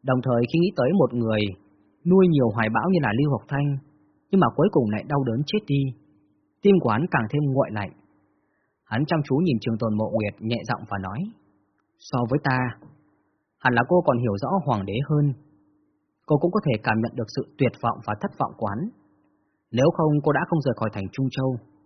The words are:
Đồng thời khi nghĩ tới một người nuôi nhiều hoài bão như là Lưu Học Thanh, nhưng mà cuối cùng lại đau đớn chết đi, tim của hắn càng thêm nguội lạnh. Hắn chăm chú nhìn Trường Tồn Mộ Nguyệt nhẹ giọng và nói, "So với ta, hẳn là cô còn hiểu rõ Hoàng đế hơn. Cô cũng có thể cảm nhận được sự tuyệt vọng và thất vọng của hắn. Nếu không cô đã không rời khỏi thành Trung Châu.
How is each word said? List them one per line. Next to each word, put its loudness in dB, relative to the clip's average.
Đồng 0
thời 2
khi 0
nghĩ 2
tới 2
một 2
người 0
nuôi 8
nhiều 4
hoài 0
bão 0
như 2
là 0
Lưu 2
Học -2
Thanh, -2
nhưng 4
mà 6
cuối 4
cùng 2
lại -4
đau -2
đớn -2
chết -4
đi, 0
tim 6
của 0
hắn 0
càng 0
thêm -2
nguội 0
lạnh. -6
Hắn -2
chăm 0
chú -2
nhìn 0
Trường -4
Tồn -2
Mộ -2
Nguyệt -2
nhẹ -4
giọng -6
và -4
nói, -8
"So -6
với 0
ta, 0
hẳn 2
là 4
cô 4
còn 2
hiểu -2
rõ -6
Hoàng -2
đế -4
hơn. 2
Cô 2
cũng 0
có 0
thể 0
cảm 0
nhận -4
được -6
sự -4
tuyệt 2
vọng -2
và -4
thất -6
vọng -4
của -6
hắn. -4
Nếu 4
không 2
cô 2
đã 2
không 0
rời -2
khỏi -2
thành -8
Trung -4
Châu. -4